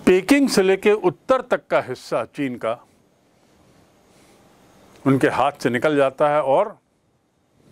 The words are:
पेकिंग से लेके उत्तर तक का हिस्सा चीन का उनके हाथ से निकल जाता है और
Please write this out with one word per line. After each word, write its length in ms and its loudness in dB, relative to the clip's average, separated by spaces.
पेकिंग 420 2
से 140 2
लेके 300 2
उत्तर 480 -2
तक 260 -6
का 140 0
हिस्सा 440 -8
चीन 320 -8
का 300 -8
उनके 220 2
हाथ 240 0
से 180 -4
निकल 260 -2
जाता 320 0
है 140 0
और 360 -2